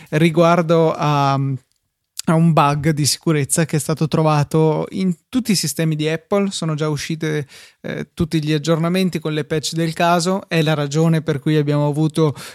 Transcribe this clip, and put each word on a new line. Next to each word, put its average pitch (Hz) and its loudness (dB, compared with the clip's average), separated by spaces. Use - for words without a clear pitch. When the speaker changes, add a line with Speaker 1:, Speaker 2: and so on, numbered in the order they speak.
Speaker 1:
up. - -20
Speaker 2:
riguardo 165 4
a, 143 0
a - -6
un 165 4
bug 147 2
di 151 0
sicurezza 151 0
che 156 -2
è - 0
stato 156 -2
trovato 156 0
in 185 -2
tutti 233 -2
i - 2
sistemi 160 -2
di 151 -2
Apple. 196 -2
Sono 160 -4
già 156 -2
uscite, 156 -4
eh, - -10
tutti 160 -2
gli 151 -2
aggiornamenti 165 0
con 156 -4
le 151 -4
patch 156 -4
del 165 -2
caso. 175 0
È 165 2
la 156 2
ragione 151 0
per 156 -4
cui 156 0
abbiamo 147 0
avuto 151 0